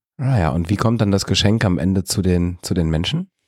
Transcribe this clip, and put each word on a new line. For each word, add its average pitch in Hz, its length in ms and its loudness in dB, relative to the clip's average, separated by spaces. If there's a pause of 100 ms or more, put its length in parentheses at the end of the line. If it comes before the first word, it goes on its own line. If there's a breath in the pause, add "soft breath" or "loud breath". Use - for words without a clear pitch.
(160)
Ah 131 220 0
ja, 82 100 2
und 82 220 -2
wie 104 60 0
kommt 113 260 0
dann 101 80 2
das 98 160 0
Geschenk 104 400 2
am 90 100 2
Ende 92 280 0
zu - 180 -4
den, 87 400 0
zu - 100 -4
den 87 160 0
Menschen? 90 400 -2 (180)